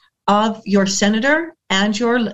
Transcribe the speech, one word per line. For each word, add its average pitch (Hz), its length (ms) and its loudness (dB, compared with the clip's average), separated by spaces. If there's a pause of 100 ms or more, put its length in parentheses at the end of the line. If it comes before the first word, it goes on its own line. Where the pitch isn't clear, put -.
(280)
of 208 380 0
your 196 200 2
senator 226 680 0 (160)
and 202 280 0
your, 240 200 0 (140)